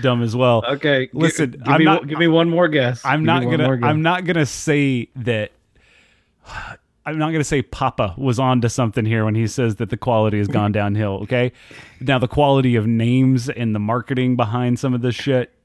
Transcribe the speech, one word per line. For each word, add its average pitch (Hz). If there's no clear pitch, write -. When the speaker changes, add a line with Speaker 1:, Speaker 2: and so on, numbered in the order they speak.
Speaker 1:
dumb 123
as 117
well. 123
Speaker 2:
Okay, 139
gi-, -
Speaker 1:
Listen, 156
Speaker 2:
give 135
Speaker 1:
I'm 147
Speaker 2:
me 160
Speaker 1:
not 165
Speaker 2:
one, 143
give 156
me 170
one 165
more 170
guess. 127
Speaker 1:
I'm 147
Speaker 2:
Give 156
Speaker 1:
not 170
Speaker 2:
me -
one -
Speaker 1:
gonna, 156
Speaker 2:
more 131
guess. 139
Speaker 1:
I'm 151
not 180
gonna 160
say 139
that. 113
<sighs> -
I'm 156
not 156
gonna 160
say 135
Papa 113
was 127
on 127
to 117
something 113
here 110
when 107
he 110
says 113
that 113
the 113
quality 110
has 101
gone 104
Speaker 2:
<laughs> -
Speaker 1:
downhill, 101
okay? 123
Now, 131
the 123
quality 135
of 110
names 123
and 117
the 104
marketing 123
behind 120
some 131
of 120
this 120
shit 127